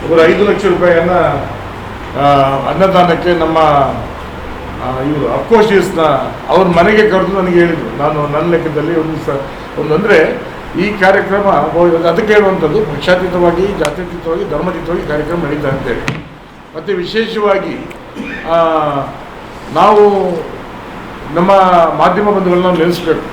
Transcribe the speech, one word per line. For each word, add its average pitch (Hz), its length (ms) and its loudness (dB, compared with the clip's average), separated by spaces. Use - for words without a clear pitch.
ಒಬ್ಬರು 160 220 4
ಐದು 185 260 2
ಲಕ್ಷ 208 140 -2
ರೂಪಾಯಿಯನ್ನ 175 460 2
ಆ, 135 40 -2
ಅನ್ನದಾನಕ್ಕೆ 175 720 2
ನಮ್ಮ, 160 180 0
ಆ, - 1400 -2
ಇವ್ರು 139 320 -2
ಅಫ್ಕೋಶಿಯಸ್‌ನ 185 680 2
ಅವ್ರ 180 180 4
ಮನೆಗೆ 208 420 4
ಕರೆದು 190 320 0
ನನಗೆ 180 180 2
ಹೇಳಿದ್ರು. 156 380 0
ನಾನು 147 300 -2
ನನ್ನ 156 240 -2
ಲೆಕ್ಕದಲ್ಲಿ 160 480 0
ಒಂದು 156 260 -4
ಸ-, - 540 -8
ಒಂದು 151 140 0
ಅಂದ್ರೆ 185 480 2
ಈ 202 120 0
ಕಾರ್ಯಕ್ರಮ 196 520 2
ಬಹು-, 170 340 2
ಅದಕ್ಕೆ 208 260 2
ಹೇಳುವಂಥದ್ದು 190 480 2
ಪಕ್ಷಾತೀತವಾಗಿ, 180 1000 0
ಜಾತ್ಯತೀತವಾಗಿ, 175 680 -4
ಧರ್ಮಾತೀತವಾಗಿ 170 580 -4
ಕಾರ್ಯಕ್ರಮ 151 380 -4
ನಡೀತಾ 143 240 -4
ಅಂತೇಳಿ. 127 600 -6
ಮತ್ತು 160 180 -6
ವಿಶೇಷವಾಗಿ, 202 960 -2
ಆ, 165 40 2
ನಾವು 196 580 4
ನಮ್ಮ 185 160 4
ಮಾಧ್ಯಮ 180 340 2
ಬಂಧುಗಳನ್ನ 180 320 2
ನಾವು 180 140 2
ನೆನೆಸ್ಬೇಕು. 160 440 0